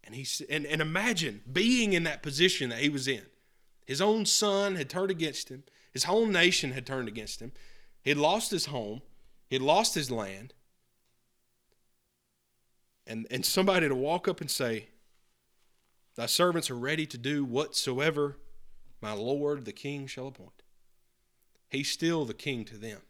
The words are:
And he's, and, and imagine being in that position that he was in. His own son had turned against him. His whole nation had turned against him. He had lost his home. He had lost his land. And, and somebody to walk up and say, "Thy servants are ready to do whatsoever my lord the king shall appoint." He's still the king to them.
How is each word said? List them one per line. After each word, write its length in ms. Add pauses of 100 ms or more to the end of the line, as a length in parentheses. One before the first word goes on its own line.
And 100
he's, 340
and, 180
and 140
imagine 680
being 420
in 120
that 180
position 480
that 100
he 80
was 200
in. 140 (640)
His 140
own 260
son 500
had 120
turned 220
against 380
him. 160 (280)
His 120
whole 220
nation 460
had 140
turned 220
against 320
him. 120 (500)
He 80
had 80
lost 340
his 140
home. 360 (460)
He 80
had 60
lost 320
his 160
land. 440 (2500)
And, 240
and 140
somebody 440
to 80
walk 320
up 120
and 80
say, 380 (1300)
"Thy 120
servants 440
are 60
ready 300
to 120
do 260
whatsoever 960 (640)
my 120
lord 520
the 80
king 340
shall 220
appoint." 340 (1080)
He's 220
still 340
the 80
king 340
to 120
them. 320